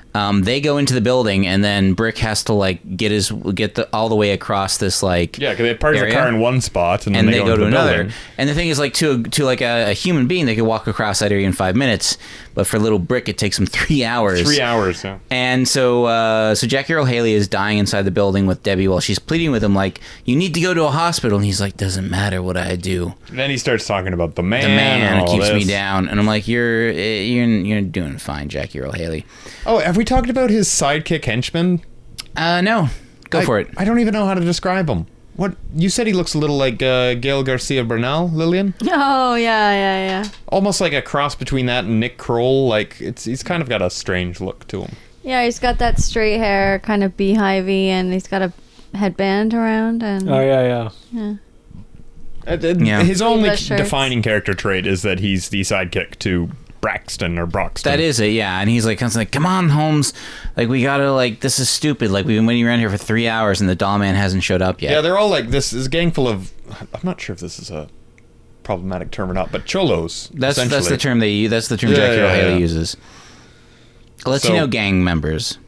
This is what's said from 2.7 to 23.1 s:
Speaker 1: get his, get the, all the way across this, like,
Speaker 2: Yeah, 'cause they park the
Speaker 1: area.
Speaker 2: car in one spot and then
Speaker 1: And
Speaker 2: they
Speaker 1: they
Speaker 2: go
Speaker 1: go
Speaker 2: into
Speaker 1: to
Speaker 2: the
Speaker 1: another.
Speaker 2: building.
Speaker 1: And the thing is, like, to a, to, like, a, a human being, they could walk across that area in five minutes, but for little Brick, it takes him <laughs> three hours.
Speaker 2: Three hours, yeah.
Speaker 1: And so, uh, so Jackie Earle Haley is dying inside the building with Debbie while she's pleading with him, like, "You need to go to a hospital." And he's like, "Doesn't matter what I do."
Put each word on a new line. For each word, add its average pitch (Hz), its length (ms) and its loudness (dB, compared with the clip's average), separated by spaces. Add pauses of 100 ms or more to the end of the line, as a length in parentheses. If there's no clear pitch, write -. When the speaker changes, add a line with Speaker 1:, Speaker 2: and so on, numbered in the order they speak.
Speaker 1:
get 104 140 0
his, 104 220 0 (220)
get 104 200 -2
the, 113 180 -2
all 110 160 0
the 110 60 0
way 104 160 4
across 98 480 -2
this, 95 240 -2
like, 87 360 0
Speaker 2:
Yeah, 135 120 0
'cause 95 80 -2
they 117 160 2
park 151 200 0
the - 80 2
Speaker 1:
area. 110 120 0
Speaker 2:
car 127 140 2
in 113 100 2
one 123 220 2
spot 90 460 0
and 101 100 2
then 113 80 4
Speaker 1:
And 107 100 6
Speaker 2:
they 120 60 4
Speaker 1:
they - 40 0
Speaker 2:
go - 20 0
Speaker 1:
go 113 80 4
Speaker 2:
into 107 100 2
Speaker 1:
to 107 80 2
Speaker 2:
the 135 40 4
Speaker 1:
another. 151 280 2
Speaker 2:
building. 107 80 -6 (260)
Speaker 1:
And 135 100 0
the 147 60 0
thing 170 140 0
is, 147 100 0
like, 147 160 -2
to 156 180 2
a, 120 180 0
to, 147 140 0
like, 127 160 2
a, 117 300 0
a - 20 2
human 135 360 0
being, 175 180 0
they 110 80 2
could 113 120 2
walk 110 200 0
across 104 320 -2
that 104 140 2
area 98 140 2
in 95 60 2
five 92 220 0
minutes, 120 420 0 (380)
but 98 140 0
for 110 100 0
little 107 220 4
Brick, - 280 -2
it - 100 -4
takes 101 200 0
him 98 80 2
<laughs> - 0 -
three - 380 0
hours. 110 380 0
Speaker 2:
Three 147 180 2
hours, 113 420 0
yeah. 98 160 -10 (120)
Speaker 1:
And 127 360 0
so, 123 380 2
uh, 110 500 2
so 117 140 0
Jackie 135 260 -2
Earle 147 120 2
Haley 117 280 2
is 101 140 2
dying 104 300 0
inside 101 240 0
the 95 100 0
building 98 340 2
with 92 160 0
Debbie 95 240 2
while 92 140 2
she's 95 180 -2
pleading 160 320 -2
with 110 140 0
him, 101 100 4
like, 95 240 0 (260)
"You 123 120 2
need 170 180 0
to 170 60 -2
go 180 140 0
to 165 100 2
a 147 80 2
hospital." 160 460 0
And 101 60 0
he's 98 160 0
like, 98 160 -4
"Doesn't 95 320 -2
matter 92 320 -2
what 90 160 -2
I 90 200 -4
do." 87 380 -4 (160)